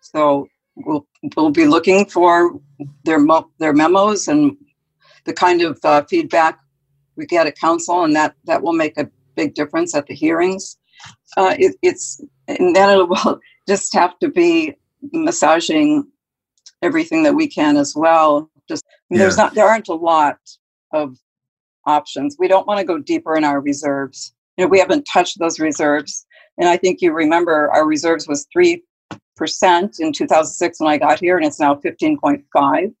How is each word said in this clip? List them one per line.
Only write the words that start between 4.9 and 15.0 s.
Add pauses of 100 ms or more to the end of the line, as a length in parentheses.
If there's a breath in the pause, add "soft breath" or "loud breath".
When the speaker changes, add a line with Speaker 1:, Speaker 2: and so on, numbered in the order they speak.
Speaker 1:
the
kind
of,
uh,
feedback (600)
we
get
at
council,
and
that, (100)
that
will
make
a (260)
big
difference
at
the
hearings. (580 loud breath)
Uh,
it,
it's, (260)
and
then
it
will (140 soft breath)
<laughs>
just
have
to
be (380)